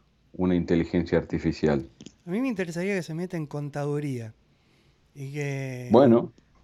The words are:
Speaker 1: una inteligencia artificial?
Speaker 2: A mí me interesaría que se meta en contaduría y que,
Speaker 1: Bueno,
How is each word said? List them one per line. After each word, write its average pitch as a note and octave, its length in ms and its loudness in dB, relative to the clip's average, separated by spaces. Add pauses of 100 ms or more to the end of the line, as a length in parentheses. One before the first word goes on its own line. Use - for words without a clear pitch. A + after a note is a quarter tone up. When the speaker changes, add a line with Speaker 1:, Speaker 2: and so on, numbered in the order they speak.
(320)
Speaker 1:
una F2+ 220 2
inteligencia E2+ 640 2
artificial? D#2 720 -2 (380)
Speaker 2:
A E3+ 40 -8
mí G#3 100 -2
me C4+ 80 -2
interesaría F#3 460 -4
que F3+ 80 -2
se D#3 120 -8
meta F3 220 -6
en D3+ 100 -4
contaduría C#3+ 880 -6 (800)
y C#3 180 -12
que, C3+ 580 -6
Speaker 1:
Bueno, B2+ 420 6 (320)